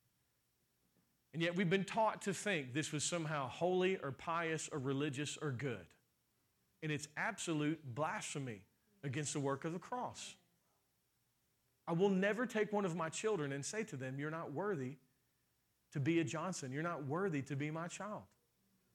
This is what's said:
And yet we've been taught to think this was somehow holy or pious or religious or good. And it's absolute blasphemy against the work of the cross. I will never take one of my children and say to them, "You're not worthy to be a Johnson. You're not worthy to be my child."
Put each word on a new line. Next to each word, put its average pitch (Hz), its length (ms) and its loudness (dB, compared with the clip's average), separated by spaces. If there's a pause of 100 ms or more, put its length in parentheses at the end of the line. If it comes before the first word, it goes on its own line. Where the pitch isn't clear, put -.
(1300)
And 165 120 0
yet 170 120 2
we've 175 140 4
been 190 160 6
taught 208 380 2
to 196 100 2
think 151 400 0
this 147 180 0
was 151 120 0
somehow 156 460 0
holy 185 480 4
or 139 140 -4
pious 160 600 -2
or 156 80 -2
religious 139 600 0
or 151 120 -2
good. 113 340 -4 (960)
And 156 100 -2
it's 147 240 -2
absolute 160 640 0 (140)
blasphemy 143 680 -4 (400)
against 143 300 -2
the 156 60 0
work 135 260 0
of 160 80 -2
the 185 60 -4
cross. 220 540 -6 (1500)
I 165 60 2
will 185 160 8
never 202 380 4
take 214 260 0
one 202 120 4
of 165 100 0
my 165 140 0
children 160 420 0
and 139 120 -4
say 214 200 -2
to 220 120 -8
them, 131 220 -4
"You're 147 140 -4
not 160 220 -4
worthy 147 440 -2 (920)
to 160 80 -2
be 165 200 4
a 165 40 4
Johnson. 160 480 -4
You're 139 100 -2
not 160 240 -2
worthy 151 380 0
to 147 120 -4
be 147 140 0
my 160 180 -4
child." 190 360 -8 (720)